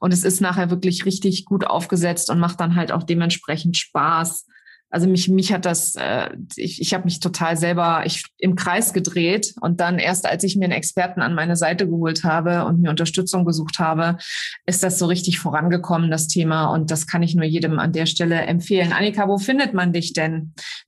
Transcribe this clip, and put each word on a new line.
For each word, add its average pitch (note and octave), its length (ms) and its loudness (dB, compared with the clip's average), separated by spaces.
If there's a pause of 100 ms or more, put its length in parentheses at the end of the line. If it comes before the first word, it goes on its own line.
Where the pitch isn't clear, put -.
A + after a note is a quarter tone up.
Und F3+ 140 2
es F3+ 100 2
ist F#3 160 2
nachher F3+ 300 0
wirklich F3+ 340 0
richtig F#3+ 400 0
gut - 220 -2
aufgesetzt E3+ 640 0
und E3+ 80 2
macht E3+ 220 0
dann E3+ 160 2
halt E3 160 0
auch E3+ 100 0
dementsprechend E3+ 760 0
Spaß. E3 680 -2 (440)
Also F3 160 2
mich, F#3 220 4
mich F#3+ 240 4
hat F3+ 120 -2
das, E3+ 300 0
äh, G2 360 -4 (260)
ich, - 240 -8
ich F#3 140 -2
hab F#3 100 -2
mich F3 160 0
total E3+ 360 0
selber, E3+ 480 2
ich, - 200 -4 (140)
im F#3 180 2
Kreis F#3+ 360 0
gedreht F#3 680 0
und F3 200 0
dann F3 200 2
erst, F#3 260 0
als E3+ 160 0
ich F#3+ 140 0
mir F#3+ 80 2
einen F3 80 2
Experten F3+ 500 -2
an E3+ 120 0
meine E3 200 2
Seite E3+ 340 0
geholt E3 360 0
habe E3 400 2
und E3+ 160 2
mir E3+ 100 4
Unterstützung F3+ 540 0
gesucht D#3+ 340 -2
habe, E3 400 0 (480)
ist F3+ 160 0
das F#3 160 0
so F3 80 0
richtig F3+ 320 0
vorangekommen, E3+ 720 0
das D#3 160 -2
Thema. D#3+ 400 0
Und D#3 240 0
das D#3 160 -4
kann E3+ 160 0
ich E3+ 140 2
nur D#3+ 80 4
jedem D#3+ 340 0
an E3 140 0
der D#3+ 140 0
Stelle E3+ 340 0
empfehlen. F3 520 0
Annika, G#3 360 0
wo G3+ 100 2
findet C4 360 0
man F3+ 180 2
dich E3+ 200 -2
denn, D#3+ 420 -2 (340)